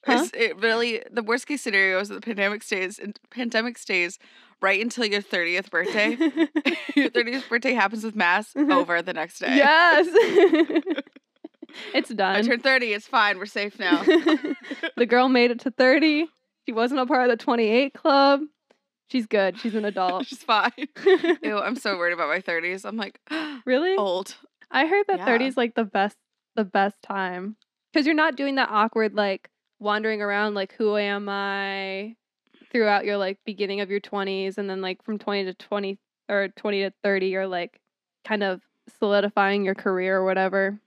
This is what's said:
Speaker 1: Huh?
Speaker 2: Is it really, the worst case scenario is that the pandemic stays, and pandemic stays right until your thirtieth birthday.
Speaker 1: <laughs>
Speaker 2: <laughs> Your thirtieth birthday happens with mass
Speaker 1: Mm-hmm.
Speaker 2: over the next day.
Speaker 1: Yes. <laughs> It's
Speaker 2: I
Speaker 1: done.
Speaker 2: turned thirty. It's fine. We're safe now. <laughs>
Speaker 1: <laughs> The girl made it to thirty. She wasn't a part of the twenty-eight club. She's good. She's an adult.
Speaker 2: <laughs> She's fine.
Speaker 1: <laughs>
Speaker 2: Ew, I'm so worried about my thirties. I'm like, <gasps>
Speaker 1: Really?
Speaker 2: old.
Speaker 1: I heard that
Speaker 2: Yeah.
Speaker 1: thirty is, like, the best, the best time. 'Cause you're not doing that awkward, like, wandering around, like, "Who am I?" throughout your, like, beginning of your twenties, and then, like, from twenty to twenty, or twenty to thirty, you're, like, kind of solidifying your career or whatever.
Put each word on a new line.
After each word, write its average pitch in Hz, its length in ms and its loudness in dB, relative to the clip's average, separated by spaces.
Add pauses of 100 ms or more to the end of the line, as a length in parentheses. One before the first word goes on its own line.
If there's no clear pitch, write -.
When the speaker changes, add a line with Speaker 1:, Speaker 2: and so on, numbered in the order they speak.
Speaker 1:
Huh? 247 180 2
Speaker 2:
Is - 80 -8
it 208 300 -2
really, 226 480 0
the 233 120 -6
worst 226 240 -4
case 294 140 -6
scenario 190 400 2
is 202 80 -6
that 202 60 -12
the 196 80 -12
pandemic 208 400 -4
stays, 190 360 -6
and 208 200 -14 (120)
pandemic 233 460 -4
stays 180 420 -4 (440)
right 196 180 2
until 233 240 -4
your 202 160 -2
thirtieth 180 500 -4
birthday. 214 460 0
Speaker 1:
<laughs> 302 320 0 (240)
Speaker 2:
<laughs> - 240 -6
Your 269 140 2
thirtieth 240 400 -4
birthday 247 240 0
happens 214 280 0
with 214 140 -8
mass 190 380 0
Speaker 1:
Mm-hmm. 285 180 0
Speaker 2:
over 170 300 0
the 180 100 -6
next 165 280 -8
day. 247 160 0
Speaker 1:
Yes. 320 520 6
<laughs> 339 920 4 (920)
It's 254 160 0
Speaker 2:
I 240 40 -8
Speaker 1:
done. 196 300 2
Speaker 2:
turned 240 180 0
thirty. 254 300 2
It's 208 140 -6
fine. 208 320 2
We're 196 80 -8
safe 208 320 -6
now. 180 240 2
<laughs> - 20 -6
Speaker 1:
<laughs> 302 920 0
The 240 100 2
girl 247 220 4
made 247 220 4
it 240 100 -4
to 269 100 -4
thirty. 294 560 4 (400)
She 247 60 -8
wasn't 240 280 0
a 254 60 0
part 254 240 4
of 233 80 2
the - 40 -14
twenty-eight 233 520 2
club. 277 460 4 (680)
She's 240 160 -2
good. 196 320 0
She's 220 160 -6
an 214 100 -2
adult. 185 420 -2
Speaker 2:
<laughs> - 20 -18
She's - 140 -18
fine. 220 300 0 (320)
Speaker 1:
<laughs> 349 380 4
Speaker 2:
Ew, 214 160 -2
I'm 220 180 -4
so 202 200 -4
worried 175 180 0
about 165 140 -2
my 170 120 0
thirties. 180 440 -4
I'm 208 120 -10
like, 202 240 -10 (100)
<gasps> 302 340 -8
Speaker 1:
Really? 302 320 2
Speaker 2:
old. 190 380 -2 (360)
Speaker 1:
I 277 160 2
heard 403 220 2
that 381 100 0
Speaker 2:
Yeah. 180 60 -6
Speaker 1:
thirty 240 220 2
is, 262 100 -4
like, 240 180 -2
the 233 100 0
best, 202 320 -2 (400)
the 220 80 0
best 196 380 0
time. 190 540 -6 (380)
'Cause 262 120 2
you're 320 80 2
not 311 220 2
doing 277 200 -2
that 262 140 0
awkward, 214 440 0
like, 202 340 -2 (300)
wandering 214 420 -2
around, 208 340 -2
like, 196 200 -6
"Who 208 220 0
am 202 320 -2
I?" 196 880 -6 (540)
throughout 214 340 2
your, 202 140 -2
like, 196 280 -4
beginning 196 340 -6
of 190 100 -6
your 202 100 -2
twenties, 196 580 -6
and 202 100 -6
then, 190 140 -6
like, 185 200 -8
from 214 160 -8
twenty 202 260 -4
to 185 100 -8
twenty, 196 440 -6 (300)
or 202 200 0
twenty 202 320 -4
to 196 120 -2 (100)
thirty, 196 260 0
you're, 190 180 -2
like, 180 340 -6 (440)
kind 214 180 -2
of 190 200 -4 (360)
solidifying 202 640 2
your 190 100 0
career 190 440 -2
or 185 60 0
whatever. 190 640 0